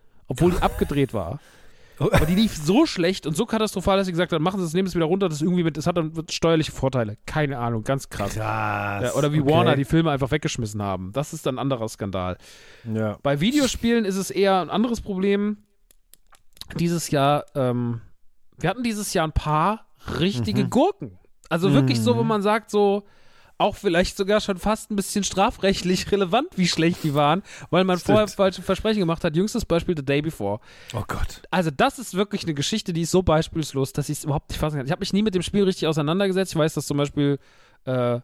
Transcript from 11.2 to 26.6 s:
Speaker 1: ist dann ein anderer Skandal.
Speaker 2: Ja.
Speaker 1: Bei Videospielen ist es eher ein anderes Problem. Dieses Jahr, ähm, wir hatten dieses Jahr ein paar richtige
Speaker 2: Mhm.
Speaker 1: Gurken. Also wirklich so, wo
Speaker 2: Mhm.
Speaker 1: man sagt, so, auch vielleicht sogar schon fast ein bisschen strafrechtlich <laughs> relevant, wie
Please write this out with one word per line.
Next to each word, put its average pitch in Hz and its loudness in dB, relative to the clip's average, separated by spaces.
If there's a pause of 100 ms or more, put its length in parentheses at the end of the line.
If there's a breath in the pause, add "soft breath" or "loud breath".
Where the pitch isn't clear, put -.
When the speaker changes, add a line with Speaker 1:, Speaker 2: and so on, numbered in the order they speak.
Speaker 1:
ist 156 -12
dann 135 -2
ein 117 -6
anderer 120 -2
Skandal. 92 -6 (560 loud breath)
Speaker 2:
Ja. 110 -2
Speaker 1:
Bei 143 0
Videospielen 233 2
ist 190 -2
es 185 -4
eher 190 2
ein 160 -4
anderes 226 0
Problem. 202 -2 (1200)
Dieses 170 -2
Jahr, 143 2 (100)
ähm, 120 -2 (560)
wir 160 -2
hatten 240 -4
dieses 214 -4
Jahr 165 2
ein 151 -6
paar 160 0 (320)
richtige 196 0
Speaker 2:
Mhm. - -4
Speaker 1:
Gurken. 226 0 (300)
Also 165 2
wirklich 131 4
so, 240 4
wo 233 0
Speaker 2:
Mhm. 226 0
Speaker 1:
man 214 2
sagt, 214 0
so, 202 2 (520 soft breath)
auch 196 2
vielleicht 190 0
sogar 202 2
schon 190 -4
fast 214 -2
ein 214 -2
bisschen 196 -2
strafrechtlich 190 0
<laughs> - -
relevant, 202 2 (100)
wie 180 4